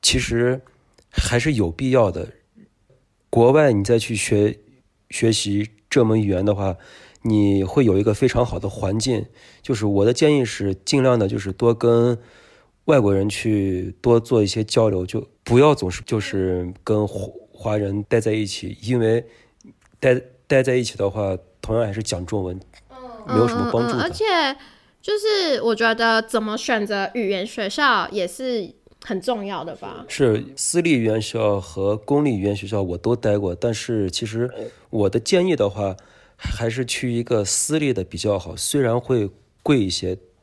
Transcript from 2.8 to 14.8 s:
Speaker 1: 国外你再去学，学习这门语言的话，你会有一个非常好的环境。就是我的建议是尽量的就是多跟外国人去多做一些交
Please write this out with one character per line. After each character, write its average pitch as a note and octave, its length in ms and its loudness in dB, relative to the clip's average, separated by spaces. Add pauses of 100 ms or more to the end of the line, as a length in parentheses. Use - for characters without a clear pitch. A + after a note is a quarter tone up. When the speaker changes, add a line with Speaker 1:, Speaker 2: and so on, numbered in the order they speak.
Speaker 1:
国 A#2+ 240 6
外 D3 220 6
你 G2+ 100 0
再 A#2 140 4
去 A2 180 -4
学， G#2 420 0 (520)
学 A2+ 200 2
习 G#2 380 -2 (220)
这 C3+ 120 6
门 A2 180 4
语 G#2 80 0
言 F#2+ 160 0
的 G#2 100 4
话， G2 220 -2 (460)
你 G2+ 400 2
会 B2 220 2
有 G2 120 4
一 G2+ 60 2
个 G#2+ 100 2
非 C3 140 0
常 A#2+ 180 2
好 E2+ 140 -6
的 G2+ 100 -6
环 G2 300 -4
境。 A2+ 260 -2 (380)
就 - 120 -4
是 G#2+ 120 -2
我 G2+ 180 2
的 A#2+ 80 4
建 D3+ 240 4
议 C3 80 2
是 G2+ 300 -4 (100)
尽 C#3 180 2
量 B2+ 160 4
的 G2 100 2
就 G#2 100 -4
是 F#2+ 140 -6
多 A#2 200 2
跟 A#2 460 4 (680)
外 D3+ 120 6
国 G2+ 160 4
人 G2 140 0
去 F#2+ 720 -2
多 A#2+ 180 4
做 A2+ 240 2
一 G2+ 40 2
些 G#2+ 180 -2
交 A2+ 240 2